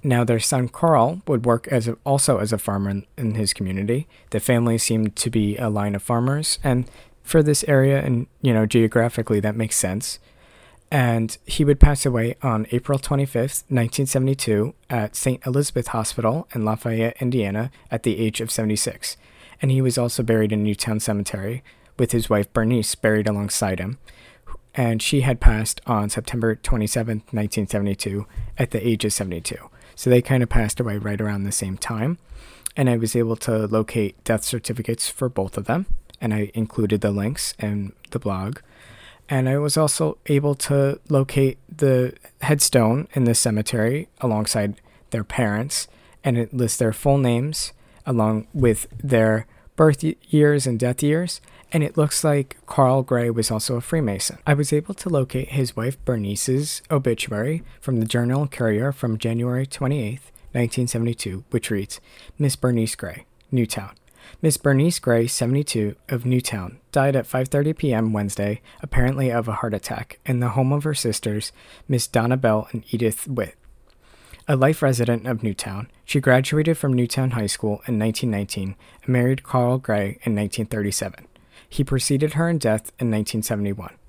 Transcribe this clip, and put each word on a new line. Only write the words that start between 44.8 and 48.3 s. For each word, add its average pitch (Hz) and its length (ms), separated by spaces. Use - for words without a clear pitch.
their 110 160
parents, 113 640
and 123 140
it 113 160
lists 123 240
their 113 160
full 139 240
names 127 560
along 110 480